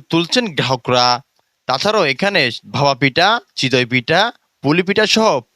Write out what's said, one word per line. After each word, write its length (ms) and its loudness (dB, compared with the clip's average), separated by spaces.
তুলছেন 380 0
গ্রাহকরা। 760 0
তাছাড়াও 380 0
এখানে 460 0
ভাপা 240 0
পিঠা, 460 0
চিতই 280 0
পিঠা, 480 0
পুলি 200 2
পিঠা 240 0
সহ 340 2